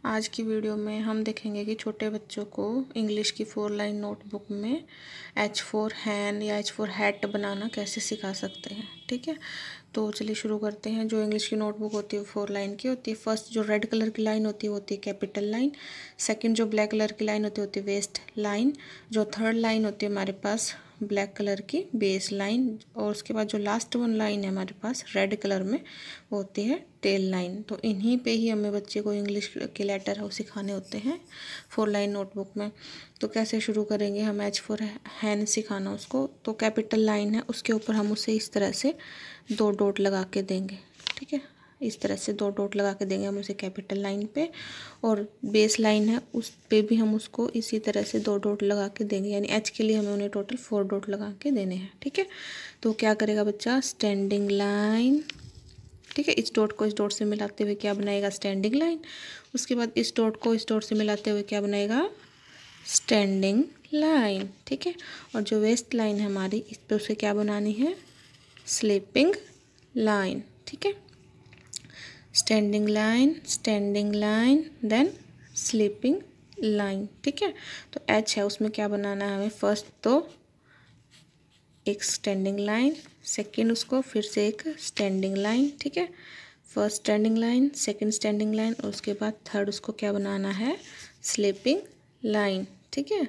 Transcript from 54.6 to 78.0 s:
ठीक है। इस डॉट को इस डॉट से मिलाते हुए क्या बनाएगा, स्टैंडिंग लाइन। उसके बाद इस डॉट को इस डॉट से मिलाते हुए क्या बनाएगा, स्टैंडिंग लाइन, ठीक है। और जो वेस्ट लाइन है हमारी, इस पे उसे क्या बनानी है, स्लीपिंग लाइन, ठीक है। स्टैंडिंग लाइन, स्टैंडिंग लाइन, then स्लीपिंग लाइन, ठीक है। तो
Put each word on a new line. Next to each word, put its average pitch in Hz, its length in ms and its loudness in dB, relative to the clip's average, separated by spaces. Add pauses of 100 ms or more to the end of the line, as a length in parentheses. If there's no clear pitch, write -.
ठीक 294 160 0
है। 339 60 4
इस 226 220 0
डॉट 214 180 2
को 214 120 0
इस 208 120 0
डॉट 208 160 0
से 214 120 -2
मिलाते 208 380 -2
हुए 208 120 2
क्या 202 180 0
बनाएगा, 202 380 0
स्टैंडिंग 196 440 0
लाइन। 330 240 2 (560)
उसके 247 200 0
बाद 233 220 0
इस 233 200 0
डॉट 220 240 2
को 226 120 2
इस 220 160 0
डॉट 214 140 2
से 214 120 -2
मिलाते 208 340 2
हुए 208 140 2
क्या 208 180 -2
बनाएगा, 202 480 2 (760)
स्टैंडिंग 196 760 4 (300)
लाइन, 240 560 4 (180)
ठीक 277 200 -2
है। 349 80 -2 (400)
और 220 60 2
जो 214 200 2
वेस्ट 233 340 2
लाइन 214 200 2
है 208 100 2
हमारी, 196 460 -2
इस - 80 -14
पे - 160 0
उसे 214 200 0
क्या 208 180 0
बनानी 208 400 2
है, 285 220 2 (720)
स्लीपिंग 220 640 4 (640)
लाइन, 208 480 2 (240)
ठीक - 180 -10
है। 403 100 0 (1400)
स्टैंडिंग 208 540 4
लाइन, 226 440 6 (140)
स्टैंडिंग 208 680 0
लाइन, 226 480 6 (220)
then 233 220 6 (500)
स्लीपिंग 220 580 2 (440)
लाइन, 208 480 0 (160)
ठीक 285 180 -2
है। 392 120 0 (400)
तो - 160 -8